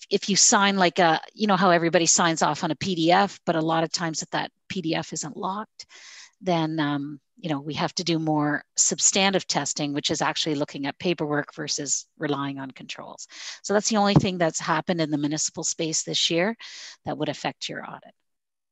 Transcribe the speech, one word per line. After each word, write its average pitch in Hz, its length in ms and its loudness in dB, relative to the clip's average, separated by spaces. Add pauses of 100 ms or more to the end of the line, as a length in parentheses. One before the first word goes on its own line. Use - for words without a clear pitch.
(120)
if - 180 0
you 196 60 2
sign 196 420 4
like 180 220 4
a, 165 200 6 (140)
you 214 140 -2
know 202 80 4
how 180 160 6
everybody 165 340 4
signs 165 380 2
off 151 200 0
on 170 60 0
a 147 60 -2
P 190 180 -4
D 165 180 4
F, 190 360 4
but 175 80 2
a 160 60 0
lot 165 220 2
of 160 80 -2
times 165 280 -4
that, - 100 -10
that 151 220 -4 (180)
P 185 140 -6
D 160 100 -2
F 160 180 -4
isn't - 240 -8
locked, 202 520 -8 (540)
then, 160 380 0
um, 147 400 -2 (180)
you 175 120 -8
know, 143 100 -2
we 147 160 -8
have 160 200 -2
to 185 80 -2
do 165 160 0
more 151 440 0 (120)
substantive 190 720 2
testing, 156 460 -2
which 147 160 -2
is 160 120 0
actually 151 340 -2
looking 143 300 -4
at 143 140 -6
paperwork 147 540 -2
versus - 540 -4 (100)
relying 139 420 -4
on 135 120 -10
controls. - 560 -14 (360)
So 202 100 0
that's 208 160 2
the 226 80 2
only 202 180 4
thing 185 220 0
that's 160 220 0
happened 165 420 0
in 151 100 -2
the 151 60 0
municipal 147 460 -4
space 160 400 -4
this - 260 -2
year 180 260 0 (500)
that 143 120 -4
would 151 120 -2
affect - 400 -6
your 156 140 -10
audit. - 300 -16 (580)